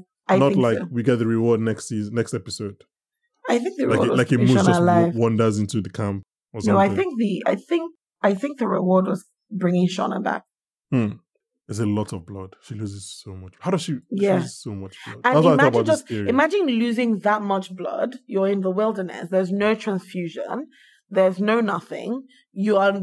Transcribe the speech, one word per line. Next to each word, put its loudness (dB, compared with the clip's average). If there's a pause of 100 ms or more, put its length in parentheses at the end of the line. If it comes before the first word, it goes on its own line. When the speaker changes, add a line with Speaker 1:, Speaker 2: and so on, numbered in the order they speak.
(280)
Speaker 1:
I 4
Speaker 2:
Not 4
Speaker 1:
think 4
Speaker 2:
like 4
Speaker 1:
so. -6
Speaker 2:
we -2
get 4
the 0
reward 2
next -4
season, -6
next -2
episode. -10 (640)
Speaker 1:
I 2
think -4
the 0
Speaker 2:
Like 0
Speaker 1:
reward 2
Speaker 2:
a, 0
Speaker 1:
was 2
Speaker 2:
like 2
a -16
Speaker 1:
keeping 4
Speaker 2:
moose 6
Speaker 1:
Shauna 2
Speaker 2:
just 4
Speaker 1:
alive. 4
Speaker 2:
w-, 0
wanders 2
into -2
the -8
camp -6 (280)
or -12
Speaker 1:
No, 4
I 6
Speaker 2:
something. -2
Speaker 1:
think -4
the, -2
I 2
think, -6 (300)
I 4
think -6
the -2
reward 2
was -6 (280)
bringing 2
Shauna -4
back. -4 (480)
Speaker 2:
Hmm. 0 (560)
There's -8
a 0
lot -2
of -12
blood. -14
She -16
loses -10
so -18
much. -18
How -4
does -2
she, -6
she -8 (100)
Speaker 1:
Yeah. 0
Speaker 2:
loses -6
so -10
much -12 (100)
blood? -14
Speaker 1:
And 2
Speaker 2:
That's -
what 6
I 6
thought 6
Speaker 1:
imagine 6 (120)
Speaker 2:
about 2
this 4
Speaker 1:
just, -16
Speaker 2:
theory. -2
Speaker 1:
imagine 2
losing 0
that 0
much -4
blood. -6 (100)
You're 0
in 0
the -2
wilderness. -4
There's 0
no 2
transfusion. -6 (420)
There's 2
no 0
nothing. -6 (280)
You 0
are 2